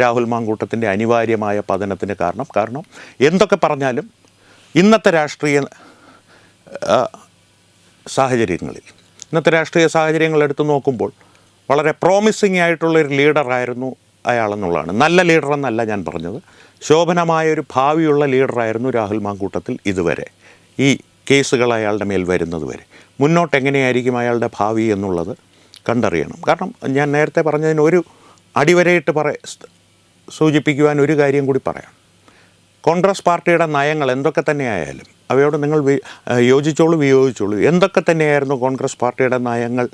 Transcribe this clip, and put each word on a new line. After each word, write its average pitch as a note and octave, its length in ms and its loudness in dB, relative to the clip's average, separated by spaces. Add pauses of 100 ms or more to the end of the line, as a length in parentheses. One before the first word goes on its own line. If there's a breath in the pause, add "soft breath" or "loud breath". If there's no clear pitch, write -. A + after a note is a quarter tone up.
രാഹുൽ A#2+ 240 2
മാങ്കൂട്ടത്തിൻ്റെ A2+ 600 -4
അനിവാര്യമായ G#2+ 840 0
പതനത്തിന് G2 520 -4
കാരണം. F2 340 -4
കാരണം A2+ 280 -4 (360 loud breath)
എന്തൊക്കെ F3+ 440 4
പറഞ്ഞാലും C#3 460 -2 (680 soft breath)
ഇന്നത്തെ G3+ 360 6
രാഷ്ട്രീയ, D3+ 500 0 (1300 loud breath)
ആ, B2+ 120 2 (960)
സാഹചര്യങ്ങളിൽ, A2+ 800 -2 (360)
ഇന്നത്തെ D#3+ 280 0
രാഷ്ട്രീയ D#3+ 380 2
സാഹചര്യങ്ങൾ D#3 560 0
എടുത്തു C#3+ 200 -2
നോക്കുമ്പോൾ C3+ 480 -2 (580 soft breath)
വളരെ D3 220 2
പ്രോമിസിങ് G3 680 0
ആയിട്ടുള്ളൊരു E3 480 0
ലീഡറായിരുന്നു C3 880 -2 (300)
അയാളെന്നുള്ളതാണ്. G2+ 680 -2
നല്ല D#3 300 2
ലീഡറെന്നല്ല C#3+ 640 0
ഞാൻ G#2 220 -4
പറഞ്ഞത്, E2 320 -8 (440 soft breath)
ശോഭനമായൊരു D#3+ 880 0
ഭാവിയുള്ള D3 540 2
ലീഡറായിരുന്നു A#2+ 640 -2
രാഹുൽ A2 280 -2
മാങ്കൂട്ടത്തിൽ G2+ 680 -6
ഇതുവരെ, E2+ 420 -2 (520 soft breath)
ഈ C3 200 2 (320)
കേസുകൾ B2+ 420 2
അയാളുടെ G#2 320 -2
മേൽ F#2+ 180 -2
വരുന്നത് E2+ 420 -2
വരെ. B1 180 -12 (380 soft breath)
മുന്നോട്ട് D#3+ 360 2
എങ്ങനെയായിരിക്കും B2+ 600 0
അയാളുടെ A#2+ 320 -2 (100)
ഭാവി A2 240 0
എന്നുള്ളത് G2 540 -2 (520 loud breath)
കണ്ടറിയണം. F2 580 -2
കാരണം E3+ 280 -2 (120)
ഞാൻ C#3 240 -2
നേരത്തെ D3+ 300 0
പറഞ്ഞതിന് D#3 400 0
ഒരു E3 220 2 (540 soft breath)
അടിവരയിട്ട് E3+ 540 2
പറ-, D3 280 -2 (920)
സൂചിപ്പിക്കുവാൻ D3 720 2
ഒരു C#3+ 160 2
കാര്യം C#3+ 280 2
കൂടി C3 220 0
പറയാം. - 260 -10 (880 soft breath)
കോൺഗ്രസ് F3+ 420 0
പാർട്ടിയുടെ E3+ 420 2
നയങ്ങൾ D3 460 0
എന്തൊക്കെ C#3+ 400 -2
തന്നെയായാലും G2+ 560 -6 (240)
അവയോട് C#3+ 320 2
നിങ്ങൾ D3+ 160 0
വി-, C#3 220 2 (260 loud breath)
ആ, A#2+ 100 0
യോജിച്ചോളൂ, D3 600 4
വിയോജിച്ചോളൂ, C3 600 2
എന്തൊക്കെ F3 440 2 (100)
തന്നെയായിരുന്നു D3 440 0
കോൺഗ്രസ് B2+ 420 -4
പാർട്ടിയുടെ B2 400 0
നയങ്ങൾ A#2+ 560 -2